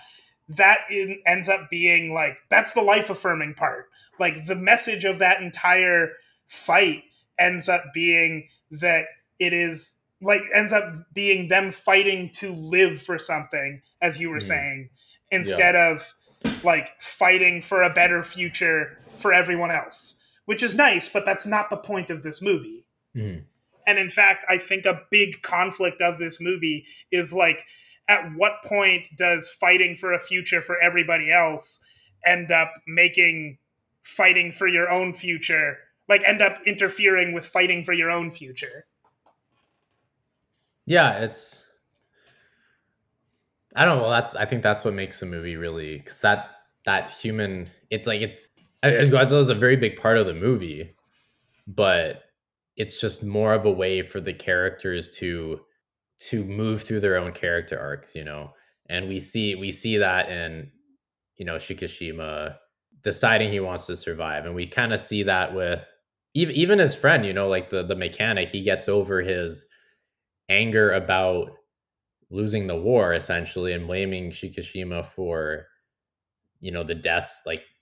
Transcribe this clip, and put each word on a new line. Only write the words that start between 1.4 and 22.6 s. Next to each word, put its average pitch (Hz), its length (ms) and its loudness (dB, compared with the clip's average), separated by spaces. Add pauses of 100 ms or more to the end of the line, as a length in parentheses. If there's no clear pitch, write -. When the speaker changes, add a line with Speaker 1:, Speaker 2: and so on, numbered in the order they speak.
Speaker 1:
up 190 200 -2
being, 170 440 2
like, 160 240 -2 (120)
that's 214 240 4
the 233 80 2
life-affirming 185 760 0
part. - 340 -4 (280)
Like, 156 280 -2
the 185 100 -4
message 202 480 2
of 190 160 0
that 190 220 4
entire 180 720 2 (320)
fight 175 580 2 (360)
ends 180 300 2
up 175 240 2
being 165 560 2 (200)
that 160 360 0 (340)
it 175 140 0
is, 170 480 -4 (180)
like, 196 220 0 (120)
ends 208 200 2
up 208 200 0 (200)
being 196 340 0
them 190 240 2
fighting 196 600 2
to 196 200 -10
live 165 500 0
for 175 160 -6
something, 147 640 -6 (200)
as 160 180 -2
you 170 100 -6
were 151 100 -6
Speaker 2:
Mm-hmm. - 60 -2
Speaker 1:
saying, 139 440 -4 (420)
Speaker 2:
Yeah. 190 60 2
Speaker 1:
instead 180 400 4
of, 165 360 2 (520)
like, 160 360 0
fighting 180 600 2
for 185 200 0
a 175 80 6
better 175 340 2
future 165 760 -2 (160)
for 202 160 0
everyone 175 400 2
else, - 500 -6 (220)
which 208 200 -4
is 208 120 -2
nice, 226 320 4
but 202 180 -2
that's 196 200 -2
not 208 240 -2
the 202 80 -4
point 196 320 -6
of 160 140 -10
this 156 180 -10
movie. 185 440 -4 (300)